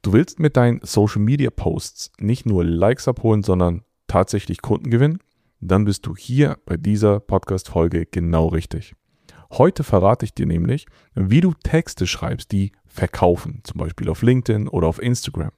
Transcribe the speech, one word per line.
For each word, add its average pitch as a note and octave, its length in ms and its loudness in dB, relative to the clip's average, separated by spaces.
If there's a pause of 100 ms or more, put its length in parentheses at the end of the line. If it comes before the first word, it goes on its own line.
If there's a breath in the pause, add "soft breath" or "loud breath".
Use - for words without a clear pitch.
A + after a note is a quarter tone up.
Du G2 60 2
willst B2+ 260 2
mit D#3 180 0
deinen A#2+ 280 4
Social G#2+ 360 0
Media B2 300 2
Posts - 720 -6
nicht A2 260 -2
nur F#2+ 180 2
Likes F2 440 0
abholen, A2 340 0
sondern F2+ 400 0 (240)
tatsächlich F#2+ 560 -2
Kunden - 260 -2
gewinnen? C#3 300 2 (400)
Dann F#2+ 260 2
bist G2+ 220 -2
du - 80 -6
hier C3 500 0
bei F2+ 120 -4
dieser G#2 420 2
Podcast-Folge F2 880 -2
genau E2 400 0
richtig. - 480 -6 (560 soft breath)
Heute D#3+ 320 2
verrate G2+ 420 2
ich G#2+ 80 -10
dir - 140 -4
nämlich, F2 400 -2 (300 soft breath)
wie F#2+ 240 4
du F3 140 2
Texte - 520 -2
schreibst, - 460 -6
die G2 180 0 (160)
verkaufen, - 800 -2
zum - 140 -12
Beispiel - 300 -6
auf D#2+ 140 -4
LinkedIn A2+ 460 2
oder - 180 0
auf - 160 -2
Instagram. A#2 560 -4